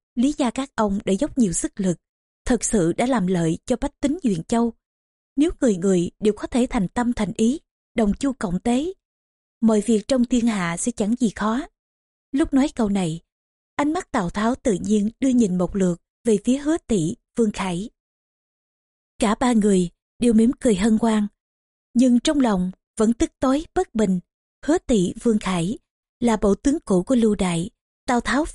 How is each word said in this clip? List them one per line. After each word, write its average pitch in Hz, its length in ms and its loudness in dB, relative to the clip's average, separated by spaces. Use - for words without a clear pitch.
Lý 269 220 0
gia 254 140 -2
các 269 240 -8
ông 208 300 -2
đã 190 80 0
dốc 277 240 -4
nhiều 202 160 2
sức - 260 -6
lực, 180 180 -2
thật - 180 0
sự 175 300 0
đã - 120 -2
làm 233 220 0
lợi 170 380 0
cho 247 160 -2
bách - 180 -8
tính 285 240 -2
Duyện 185 200 -2
Châu. 233 300 -2
Nếu 311 160 2
người 214 160 2
người 180 420 0
đều 208 140 2
có 320 140 -10
thể 254 220 0
thành 196 180 -2
tâm 240 260 -2
thành 196 240 -4
ý, 240 220 0
đồng 208 180 2
chu 277 200 -4
cộng 180 260 -4
tế, 269 340 -2
mọi 220 200 4
việc 220 260 0
trong 254 180 2
thiên 240 220 0
hạ 180 300 -4
sẽ - 140 -6
chẳng 214 240 -2
gì 220 200 0
khó. 226 320 -4
Lúc 294 220 -2
nói 269 220 4
câu 220 140 0
này, 175 320 -2
ánh 294 180 0
mắt - 180 -6
Tào 180 180 -2
Tháo 226 260 -2
tự 208 260 -2
nhiên 208 280 0
đưa 277 100 0
nhìn 220 280 2
một 180 180 -2
lượt 180 260 0
về 214 200 2
phía 254 140 2
Hứa 302 200 -2
Tỷ, 185 280 0
Vương 220 160 2
Khải. 190 380 -6
Cả 220 160 0
ba 247 180 0
người 196 360 2
đều 240 140 2
mỉm 226 260 4
cười 226 160 2
hân 220 260 2
hoan, 214 260 0
nhưng 247 260 4
trong 302 200 0
lòng 185 320 0
vẫn 226 160 2
tức - 260 -2
tối 277 260 0
bất 370 200 -2
bình. 190 240 0
Hứa 320 120 2
Tỷ, 202 360 0
Vương 220 160 2
Khải 185 380 -4
là 233 180 2
bộ 202 180 2
tướng 285 300 -2
cũ 185 180 2
của 269 120 0
Lưu 220 200 2
Đại, 180 340 -2
Tào 240 160 0
Tháo 262 340 0